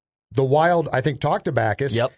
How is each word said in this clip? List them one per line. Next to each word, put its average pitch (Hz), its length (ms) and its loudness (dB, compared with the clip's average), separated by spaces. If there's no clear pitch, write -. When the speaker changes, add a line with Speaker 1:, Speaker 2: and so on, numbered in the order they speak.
Speaker 1:
the 135 120 0
Wild, 156 480 2
I 131 80 0
think, 139 200 -4
talked 175 260 -2
to 170 60 -2
Backes. 120 440 -2
Speaker 2:
Yep. 117 220 0